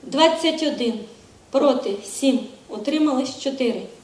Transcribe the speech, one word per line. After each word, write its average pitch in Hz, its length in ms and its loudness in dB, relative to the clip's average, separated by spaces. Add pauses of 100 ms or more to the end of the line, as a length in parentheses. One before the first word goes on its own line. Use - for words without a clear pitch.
двадцять 320 600 2
один, 240 300 -2 (580)
проти 262 420 2 (100)
сім, 262 360 2 (300)
утримались 294 680 0
чотири. 240 420 -2 (220)